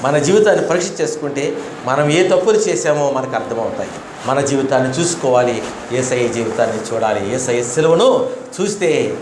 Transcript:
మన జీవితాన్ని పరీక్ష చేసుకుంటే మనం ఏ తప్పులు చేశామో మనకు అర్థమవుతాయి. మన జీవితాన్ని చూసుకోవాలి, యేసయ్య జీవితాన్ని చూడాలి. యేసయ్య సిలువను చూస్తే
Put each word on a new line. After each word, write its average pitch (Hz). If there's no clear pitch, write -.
మన 143
జీవితాన్ని 180
పరీక్ష 175
చేసుకుంటే 143
మనం 143
ఏ 180
తప్పులు 185
చేశామో 151
మనకు 131
అర్థమవుతాయి. 110
మన 135
జీవితాన్ని 135
చూసుకోవాలి, 123
యేసయ్య 123
జీవితాన్ని 113
చూడాలి. 107
యేసయ్య 123
సిలువను 165
చూస్తే 175